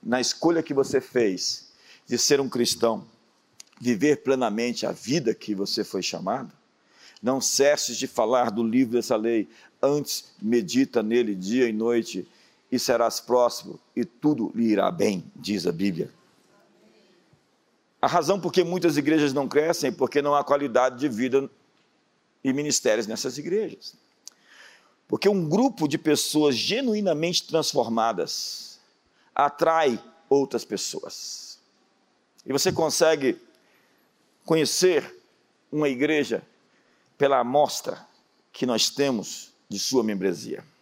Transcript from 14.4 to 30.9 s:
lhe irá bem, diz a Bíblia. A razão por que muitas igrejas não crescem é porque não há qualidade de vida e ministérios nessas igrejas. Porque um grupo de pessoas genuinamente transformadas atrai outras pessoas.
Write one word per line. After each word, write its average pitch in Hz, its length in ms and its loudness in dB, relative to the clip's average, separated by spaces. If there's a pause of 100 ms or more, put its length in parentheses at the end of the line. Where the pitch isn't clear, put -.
lhe 117 120 0
irá 98 260 2
bem, 101 320 -2 (120)
diz 98 300 -4
a 87 60 0
Bíblia. 85 400 -2 (1900)
A 139 60 2
razão 170 340 2
por 170 100 -4
que 180 120 4
muitas 165 340 2
igrejas 147 340 2
não 139 160 -2
crescem 151 420 0
é 110 40 -4
porque 135 280 0
não 143 140 2
há 143 80 2
qualidade 127 560 2
de 143 80 0
vida 127 420 0 (960)
e 135 80 0
ministérios 127 560 0
nessas 123 300 -6
igrejas. 175 580 -6 (1120)
Porque - 220 2
um 190 180 0
grupo 170 400 0
de 139 100 -2
pessoas 151 600 2
genuinamente 185 880 -2
transformadas 113 1300 -2 (540)
atrai 151 640 2 (300)
outras 135 380 0
pessoas. - 960 -10 (880)